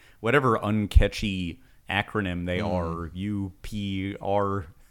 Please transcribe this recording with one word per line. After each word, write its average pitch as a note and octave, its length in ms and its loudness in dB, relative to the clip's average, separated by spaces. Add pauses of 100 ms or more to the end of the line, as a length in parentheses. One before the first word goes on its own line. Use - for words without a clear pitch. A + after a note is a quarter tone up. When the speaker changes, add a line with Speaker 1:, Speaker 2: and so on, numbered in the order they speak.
(200)
Speaker 1:
whatever A#2+ 380 4
uncatchy G2+ 1000 0 (320)
acronym F#2 560 -2
they F2+ 140 0
Speaker 2:
Mm. E2+ 120 0
Speaker 1:
are, E2 400 -2
U G2 400 -4 (100)
P G2 600 -4
R G2 440 2 (240)